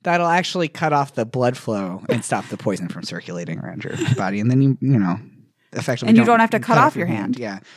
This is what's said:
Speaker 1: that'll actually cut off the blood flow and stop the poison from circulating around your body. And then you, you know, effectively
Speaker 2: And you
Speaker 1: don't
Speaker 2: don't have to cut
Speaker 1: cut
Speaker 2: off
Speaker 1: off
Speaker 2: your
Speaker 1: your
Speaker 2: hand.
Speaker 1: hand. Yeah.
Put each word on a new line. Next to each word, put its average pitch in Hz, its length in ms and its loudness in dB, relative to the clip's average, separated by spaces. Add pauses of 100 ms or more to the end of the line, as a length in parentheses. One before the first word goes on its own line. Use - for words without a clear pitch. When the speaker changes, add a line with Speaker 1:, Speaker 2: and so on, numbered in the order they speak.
Speaker 1:
that'll 175 240 2
actually 175 420 0
cut 156 240 -2
off 139 220 0
the 113 100 -2
blood 123 320 0
flow 95 500 -6
and 110 160 -2
stop 104 240 -4
the - 100 -12
poison 92 300 -4
from - 160 -12
circulating 85 560 -10
around - 240 -12
your - 100 -8 (220)
body. 98 240 -2
And 110 100 0
then 131 120 4
you, 135 180 4
you 131 200 2
know, 90 180 0 (580)
effectively 120 340 -4
Speaker 2:
And 220 80 10
you 233 60 8
Speaker 1:
don't 233 100 4
Speaker 2:
don't 226 80 6
have 226 100 2
to 220 80 0
cut 233 160 0
Speaker 1:
cut - 20 6
Speaker 2:
off - 100 6
Speaker 1:
off 302 80 0
Speaker 2:
your 175 120 -2
Speaker 1:
your 165 80 -2
Speaker 2:
hand. 107 200 -4
Speaker 1:
hand. 120 40 -12
Yeah. 101 200 -8 (180)